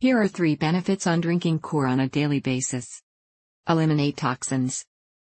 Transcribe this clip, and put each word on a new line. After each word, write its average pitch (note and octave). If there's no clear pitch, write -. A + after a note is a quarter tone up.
Here B3+
are G#3
three D#3+
benefits F3+
on E3+
drinking E3+
Core C#3+
on B2+
a C3+
daily D3
basis. B2+
Eliminate D#3
toxins. C3